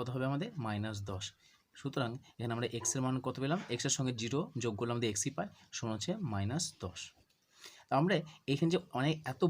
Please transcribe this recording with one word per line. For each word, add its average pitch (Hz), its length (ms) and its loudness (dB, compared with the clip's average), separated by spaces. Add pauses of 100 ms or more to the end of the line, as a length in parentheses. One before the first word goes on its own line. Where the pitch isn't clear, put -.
কত 120 120 -2
হবে 131 160 0
আমাদের? 147 200 0 (160)
মাইনাস 107 320 0 (140)
দশ। 92 140 -4 (500)
সুতরাং 135 340 -2 (280)
এখানে 117 180 -2
আমরা 120 120 0 (160)
x - 20 -4 (100)
এর 135 100 2
মান 131 100 2 (120)
কত 127 160 -2
পেলাম? 156 160 2 (180)
x - 100 -4
এর 131 100 2
সঙ্গে 127 240 0
জিরো 117 180 0 (240)
যোগ 117 160 0
করলে 120 160 0
আমাদের 117 200 2
x-ই - 220 0
পাই, 101 100 -2 (300)
সমান 113 180 -2
হচ্ছে 107 160 -4 (200)
মাইনাস 107 340 0 (200)
দশ। - 160 -8 (880)
তা - 140 0
আমরা 190 120 6 (380)
এখানে 165 220 4
যে 185 60 4 (200)
অনেক 151 160 4 (160)
এত - 180 -2